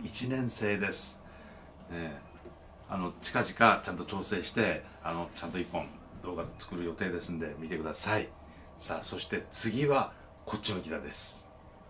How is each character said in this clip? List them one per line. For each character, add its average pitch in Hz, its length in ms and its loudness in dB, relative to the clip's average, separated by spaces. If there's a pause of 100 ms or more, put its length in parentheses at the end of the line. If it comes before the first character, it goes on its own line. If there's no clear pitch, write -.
一 - 200 0
年 127 260 2
製 101 280 4
で 95 140 2
す。 - 320 2 (680)
ね 85 60 -4
え、 80 220 -4 (720)
あ 98 80 -2
の、 87 240 0
近 - 220 4
々 110 400 8
ち - 60 -4
ゃ - 20 -2
ん 87 60 -2
と 85 80 -2
調 95 180 -2
整 90 200 0
し - 100 -2
て、 92 300 4 (200)
あ 82 100 0
の、 - 220 -2
ち - 80 -8
ゃ - 40 -4
ん - 40 -6
と 90 80 -2
一 85 120 -2
本 76 160 -2 (360)
動 87 120 -4
画 82 100 -2 (120)
作 - 180 -6
る 87 80 -2
予 85 100 0
定 92 160 0
で 87 100 -2
す 85 120 -2
ん 82 80 -2
で、 76 200 -4
見 80 100 -6
て 85 80 -2
く 78 60 -2
だ 78 100 -2
さ 104 260 2
い。 - 100 -4 (480)
さ - 220 -2
あ、 - 40 -8
そ - 160 -2
し - 60 -2
て 90 260 -2
次 117 360 4
は 139 260 6 (320)
こ - 120 -2
っ - 40 -4
ち 104 120 6
の 90 80 0
ギ 80 80 -6
タ 78 80 -2
ー - 40 -4
で 73 100 -8
す。 - 360 -2 (420)